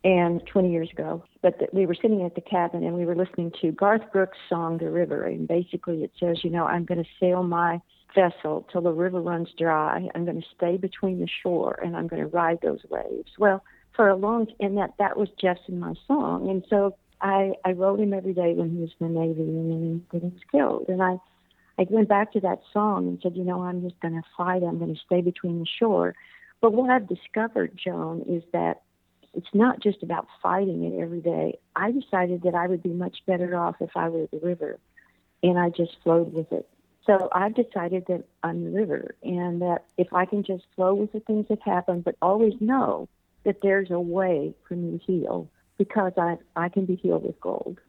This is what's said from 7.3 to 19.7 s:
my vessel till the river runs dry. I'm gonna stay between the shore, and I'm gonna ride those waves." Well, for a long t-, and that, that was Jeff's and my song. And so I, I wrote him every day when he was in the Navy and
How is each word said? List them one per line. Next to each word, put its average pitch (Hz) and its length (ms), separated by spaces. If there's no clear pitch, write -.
my 170 360
vessel 165 560
till 175 100
the 170 100
river 175 300
runs 170 360
dry. 165 580
I'm 170 100
gonna 165 160
stay 175 220
between 185 420
the 170 80
shore, - 400
and 170 120
I'm 165 120
gonna 156 200
ride 170 340
those - 280
waves." - 480
Well, 196 260
for 208 140
a 190 60
long 220 320
t-, - 120
and 202 180
that, - 200
that 202 180
was 202 140
Jeff's 180 280
and 180 120
my 170 140
song. 190 420
And 190 200
so 196 260
I, 196 320
I 185 100
wrote 196 260
him 202 140
every 190 200
day 170 220
when 170 160
he 170 60
was 165 220
in 165 140
the 165 60
Navy 165 220
and 160 300